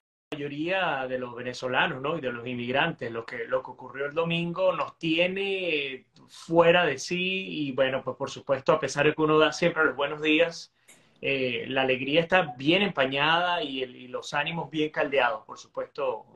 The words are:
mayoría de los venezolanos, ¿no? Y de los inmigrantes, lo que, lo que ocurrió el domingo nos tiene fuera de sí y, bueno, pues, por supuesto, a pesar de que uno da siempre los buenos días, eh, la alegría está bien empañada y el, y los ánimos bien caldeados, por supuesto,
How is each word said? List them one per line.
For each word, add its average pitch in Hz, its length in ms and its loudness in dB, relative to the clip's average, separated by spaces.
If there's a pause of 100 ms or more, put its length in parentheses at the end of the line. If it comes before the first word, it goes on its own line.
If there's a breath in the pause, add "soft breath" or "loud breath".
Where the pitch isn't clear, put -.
(320)
mayoría 147 760 -2
de 127 120 -4
los 123 180 -8
venezolanos, 127 640 -2
¿no? 151 160 -2
Y 151 60 -8
de 123 100 -4
los 120 140 -10
inmigrantes, 127 680 -2
lo 113 140 -8
que, 117 200 -10
lo 127 160 0
que 135 100 -14
ocurrió 131 340 -10
el 143 80 -8
domingo 170 600 0
nos 143 240 -6
tiene 170 1080 0 (220)
fuera 170 580 6
de 135 120 0
sí 180 680 -4
y, 127 40 -4
bueno, 131 300 2
pues, 123 140 -6
por 135 140 -6
supuesto, - 420 0
a 156 80 4
pesar 143 240 0
de 147 100 4
que - 60 -2
uno 156 180 4
da 151 140 6
siempre 160 320 2
los 127 120 2
buenos 147 260 -2
días, 160 500 2 (500 soft breath)
eh, 127 460 -2
la 131 140 0
alegría 135 400 2
está 170 340 2
bien 156 240 2
empañada 165 840 2
y 135 200 -6
el, 123 120 -8
y 127 140 -18
los 123 240 -10
ánimos 151 380 -4
bien 156 180 0
caldeados, 135 560 0
por 127 140 -18
supuesto, 127 680 -6 (120)